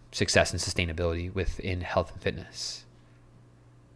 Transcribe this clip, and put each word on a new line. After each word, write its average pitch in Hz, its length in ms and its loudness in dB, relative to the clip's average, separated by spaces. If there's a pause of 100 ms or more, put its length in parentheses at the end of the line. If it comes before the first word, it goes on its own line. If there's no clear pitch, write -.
(120)
success - 400 4
and 92 100 -2
sustainability 85 720 0
within 92 480 -2
health - 300 0
and - 100 -12
fitness. - 640 -6 (1120)